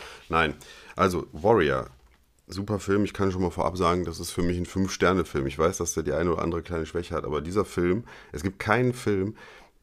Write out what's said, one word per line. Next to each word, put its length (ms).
Nein, 240
also 360
Warrior, 560
super 320
Film. 260
Ich 120
kann 160
schon 100
mal 80
vorab 280
sagen, 280
das 140
ist 100
für 140
mich 140
ein 100
Fünf-Sterne-Film. 800
Ich 100
weiß, 200
dass 180
der 80
die 100
eine 200
oder 100
andere 180
kleine 240
Schwäche 300
hat, 100
aber 160
dieser 240
Film, 380
es 120
gibt 160
keinen 340
Film, 420